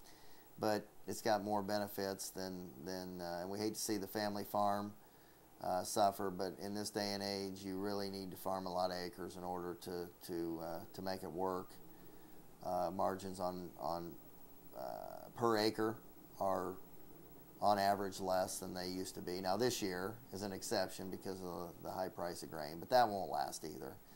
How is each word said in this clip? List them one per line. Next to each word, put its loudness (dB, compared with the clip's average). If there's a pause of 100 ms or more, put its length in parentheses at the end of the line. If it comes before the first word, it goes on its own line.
(580)
but 4 (200)
it's -2
got 4
more 4
benefits 0
than, -4 (160)
than, -4
uh, -2
and -4
we -2
hate 2
to -4
see 2
the -2
family 0
farm, 4 (680)
uh, 2
suffer, 4
but -2
in -4
this -2
day 0
and -2
age, -2
you -2
really 0
need -4
to -8
farm -2
a -2
lot 4
of -2
acres -4
in -6
order -2
to, -4 (180)
to, 0
uh, -4 (160)
to -8
make -2
it -6
work. 0 (960)
Uh, 2
margins 0
on, -2 (100)
on, -2 (640)
uh, -8
per 6
acre 4 (440)
are 2 (920)
on 8
average 4
less 4
than -4
they -2
used -2
to -6
be. -2
Now 4
this 4
year 0 (180)
is -4
an -2
exception -2
because -6
of -4 (140)
the, -6
the -4
high -2
price -4
of -8
grain, -6
but -8
that 8
won't 0
last -2
either. -6 (240)